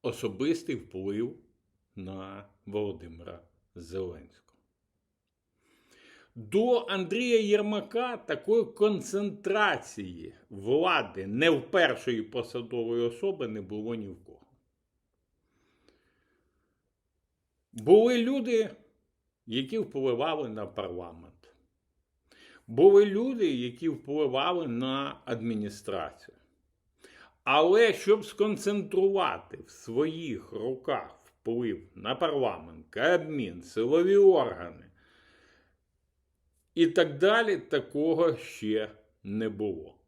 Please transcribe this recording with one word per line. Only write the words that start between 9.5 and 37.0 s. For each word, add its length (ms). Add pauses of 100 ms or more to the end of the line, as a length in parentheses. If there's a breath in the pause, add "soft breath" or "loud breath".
влади 760
не 220
в 220
першої 500
посадової 800
особи 460
не 140
було 340
ні 140
в 140
кого. 240 (3250)
Були 440
люди, 580 (680)
які 320
впливали 720
на 160
парламент. 680 (1300 soft breath)
Були 380
люди, 500
які 340
впливали 760
на 580
адміністрацію. 1120 (1040 loud breath)
Але 500
щоб 320
сконцентрувати 1400
в 20
своїх 840
руках 720
вплив 600 (120)
на 200
парламент, 760
Кабмін, 760
силові 540
органи 680 (1900 soft breath)
і 120
так 300